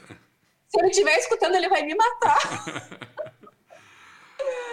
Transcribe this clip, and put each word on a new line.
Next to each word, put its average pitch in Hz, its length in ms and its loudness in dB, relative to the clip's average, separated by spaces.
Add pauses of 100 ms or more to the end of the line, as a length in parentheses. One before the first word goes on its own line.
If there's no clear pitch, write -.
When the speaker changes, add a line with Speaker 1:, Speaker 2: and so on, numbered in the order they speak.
(680)
Speaker 1:
Se 415 100 0
ele 359 120 4
estiver 359 280 2
escutando, 370 380 0
ele 349 120 0
vai 339 140 2
me 302 140 -4
matar. 466 420 2
Speaker 2:
<laughs> - 1120 -8 (1200)